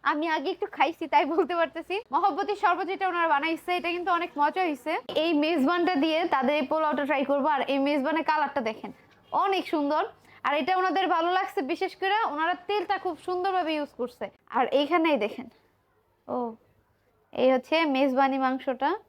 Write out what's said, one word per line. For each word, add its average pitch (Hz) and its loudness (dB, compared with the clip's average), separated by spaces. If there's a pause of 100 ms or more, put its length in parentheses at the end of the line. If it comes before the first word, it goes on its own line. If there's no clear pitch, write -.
(120)
আমি 311 0 (100)
আগে 311 -4
একটু 403 -6
খাইছি 311 0
তাই 302 6
বলতে 330 2
পারতেছি। 330 -2 (200)
মহব্বতী 381 2
শরবত 359 2
যেটা 381 -2
ওনারা 339 0
বানাইছে, 320 -2
এটা 339 -2
কিন্তু 349 -4
অনেক 349 -4 (100)
মজা 302 2
হইছে। 302 -4 (300)
এই 339 2 (120)
মেজবানটা 339 2 (100)
দিয়ে 320 2 (160)
তাদের 269 2
এই 285 -2
পোলাওটা 302 0
ট্রাই 285 2
করবো। 285 2
আর 254 -2 (120)
এই 277 0
মেজবানের 294 0
কালারটা 294 0
দেখেন, 214 -10 (540)
অনেক 392 0 (100)
সুন্দর। 302 0 (420)
আর 277 0
এটা 302 -2 (100)
ওনাদের 381 2 (100)
ভালো 330 0
লাগছে, 381 -2 (120)
বিশেষ 359 -2 (100)
করে 381 0 (180)
ওনারা 320 -2 (140)
তেলটা 403 -2 (100)
খুব 339 -4 (120)
সুন্দরভাবে 359 -2
ইউজ 294 -6
করছে। 240 -6 (320)
আর 254 2 (140)
এইখানেই 311 4
দেখেন, 240 -8 (880)
ও, - -2 (1040)
এই 254 6
হচ্ছে 262 0 (200)
মেজবানি 269 2
মাংসটা 262 -2 (200)